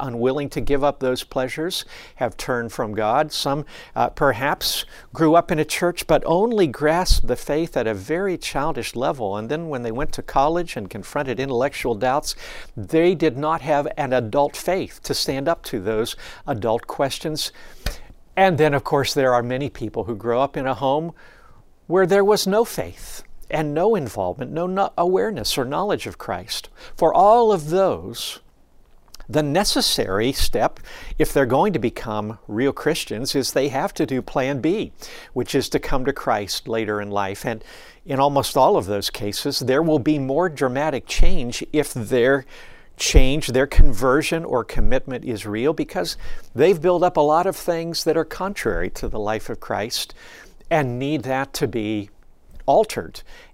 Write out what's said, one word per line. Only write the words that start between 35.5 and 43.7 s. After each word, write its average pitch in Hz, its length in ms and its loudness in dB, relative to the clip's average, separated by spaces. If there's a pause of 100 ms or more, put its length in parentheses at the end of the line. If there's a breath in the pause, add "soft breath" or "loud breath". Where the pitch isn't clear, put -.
is 135 160 0
to 156 80 0
come 131 260 0
to 135 80 0
Christ 104 560 -4
later 107 320 -2
in 104 100 -8
life. 101 360 -4
And 113 180 -6 (400 loud breath)
in 139 160 -2
almost 139 340 2
all 165 220 6
of 127 80 0
those 101 240 -4
cases, - 520 -6
there 131 220 2
will 156 160 4
be 151 200 0
more 143 320 0
dramatic 139 560 -2
change - 640 6
if - 220 0
their 127 500 2 (540 loud breath)
change, - 500 6
their 131 180 2
conversion 143 760 8